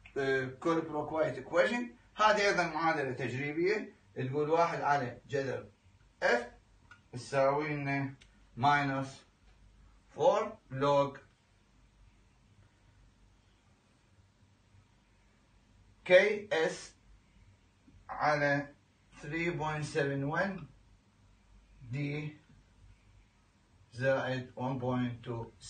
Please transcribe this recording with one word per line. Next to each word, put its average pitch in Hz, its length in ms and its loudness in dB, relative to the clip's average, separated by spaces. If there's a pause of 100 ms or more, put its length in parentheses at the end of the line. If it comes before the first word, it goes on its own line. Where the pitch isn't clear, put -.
(160)
آه، 135 280 0
كولبروك 151 680 -4
وايت 139 340 -2
equation. 233 360 2 (400)
هذه 202 260 6
أيضًا 175 180 2
معادلة 156 460 0
تجريبية 147 920 -2 (120)
تقول 143 360 -2
واحد 165 300 2
على 135 480 0
جذر 135 400 -4 (560)
F 240 180 4 (680)
تساوي 135 560 0
لنا 139 460 -2 (420)
ماينس 139 680 0 (840)
فور 196 500 2 (120)
log 143 480 2 (4000)
كي 208 480 6
اس 170 400 -2 (1160)
على 147 680 0 (480)
three 165 360 -4
point 151 260 -4 (100)
seven 139 460 -2
one 190 200 -2 (1300)
D 139 60 -6 (1900)
زائد 127 640 -2
one 127 240 -4
point 123 460 -4
two 117 200 -8 (240)